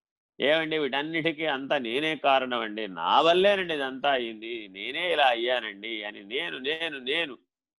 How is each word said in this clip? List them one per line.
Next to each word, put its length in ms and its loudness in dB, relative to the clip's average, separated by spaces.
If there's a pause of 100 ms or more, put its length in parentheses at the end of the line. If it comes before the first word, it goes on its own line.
(400)
"ఏమండి, 380 2
వీటన్నిటికీ 680 -2
అంతా 320 0
నేనే 380 -2
కారణం 440 2
అండి, 280 -4
నా 320 4
వల్లేనండి 540 4
ఇదంతా 380 0
అయింది, 560 -4
నేనే 440 -4
ఇలా 140 6
అయ్యానండి" 800 0
అని 200 -12
నేను, 340 -6
నేను, 400 -4
నేను, 360 -4 (440)